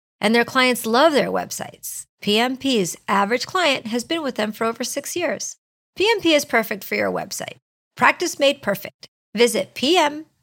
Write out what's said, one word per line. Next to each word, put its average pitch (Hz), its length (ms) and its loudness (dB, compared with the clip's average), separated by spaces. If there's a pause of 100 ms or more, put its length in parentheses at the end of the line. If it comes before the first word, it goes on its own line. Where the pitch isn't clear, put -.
(180)
And 214 160 2
their 240 120 4
clients 254 400 2
love 262 260 4
their - 160 2
websites. - 760 -8 (160)
P 208 160 2
M 254 180 0
P's 240 400 0 (100)
average 202 400 0
client 302 420 0
has 233 140 -2
been 330 200 -4
with 269 140 -6
them 214 140 -2
for 214 140 -6
over 226 180 -4
six - 320 -6
years. - 420 -6 (380)
P 403 160 2
M 440 120 0
P 330 100 4
is 294 140 2
perfect 220 360 -2
for - 120 -8
your 202 180 0
website. - 460 -8 (380)
Practice 302 420 0
Made 277 240 2
Perfect. - 460 -6 (260)
Visit 214 400 2
P 311 240 2
M 294 260 0 (180)